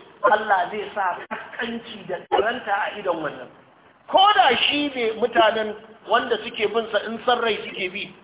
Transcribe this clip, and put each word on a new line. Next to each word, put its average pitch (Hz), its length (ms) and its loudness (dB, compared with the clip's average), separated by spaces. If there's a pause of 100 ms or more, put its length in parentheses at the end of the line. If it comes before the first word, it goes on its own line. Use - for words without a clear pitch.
(200)
Allah 208 500 2
zai 202 200 -8
sa 190 340 -2
kaskanci 226 840 -10
da 175 100 -4 (100)
karanta 233 460 0
a 202 260 -2
idon 175 240 -2
wannan. 127 260 -8 (600)
Ko 381 240 6
da 370 240 6
shi 285 320 0
ne 240 240 -2
mutanen 220 600 2 (300)
wanda 240 340 0
suke - 280 -4
bin 214 220 -2
sa 208 100 0
in 226 240 -4
san 240 180 2
rai 226 160 0
suke 185 360 -8
bi, 196 180 -10 (140)